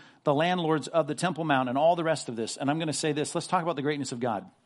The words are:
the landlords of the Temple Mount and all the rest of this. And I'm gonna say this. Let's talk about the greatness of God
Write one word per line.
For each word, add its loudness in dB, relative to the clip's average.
the 2
landlords 2
of 0
the -4
Temple -2
Mount 2
and 0
all 4
the -2
rest -2
of -6
this. -4
And 0
I'm 0
gonna -2
say 0
this. -2
Let's -4
talk 0
about -2
the -4
greatness -2
of -6
God -2